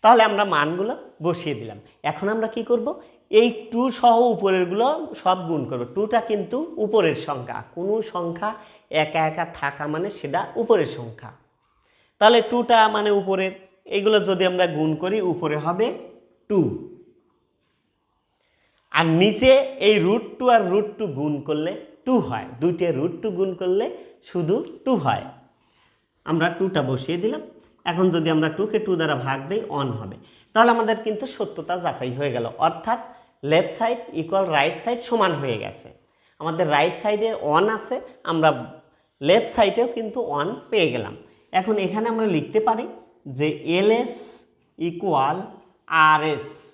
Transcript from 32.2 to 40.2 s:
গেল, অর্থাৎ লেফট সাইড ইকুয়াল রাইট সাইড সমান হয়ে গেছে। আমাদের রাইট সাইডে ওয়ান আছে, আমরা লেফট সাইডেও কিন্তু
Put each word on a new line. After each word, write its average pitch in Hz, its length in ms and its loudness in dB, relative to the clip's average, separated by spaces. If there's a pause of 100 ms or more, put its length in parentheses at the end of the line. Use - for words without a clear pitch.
গেল, 117 100 -2 (200)
অর্থাৎ 220 340 -2 (500)
লেফট 160 280 4
সাইড 233 200 -2 (220)
ইকুয়াল 185 240 0 (120)
রাইট 147 280 2
সাইড 233 140 -2 (100)
সমান 202 320 2
হয়ে 127 220 -4
গেছে। - 260 -12 (520)
আমাদের 165 260 -2 (100)
রাইট 165 260 2
সাইডে 214 260 0 (160)
ওয়ান 151 200 4 (120)
আছে, 247 200 -8 (340)
আমরা 160 200 4 (760)
লেফট 220 280 4
সাইডেও 226 300 2 (100)
কিন্তু 226 220 -6 (120)